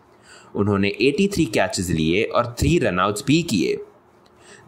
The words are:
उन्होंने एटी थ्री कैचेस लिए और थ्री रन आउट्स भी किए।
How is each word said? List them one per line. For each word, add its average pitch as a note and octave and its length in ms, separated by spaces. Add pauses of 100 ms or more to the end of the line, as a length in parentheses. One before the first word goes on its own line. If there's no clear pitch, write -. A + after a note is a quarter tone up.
(560)
उन्होंने G2+ 320 (140)
एटी C#3+ 260
थ्री F3 180
कैचेस G2+ 440
लिए E2 340
और A#2 360
थ्री D#3 200
रन G2 200
आउट्स G2+ 280
भी D#3 140
किए। D#2 360 (920)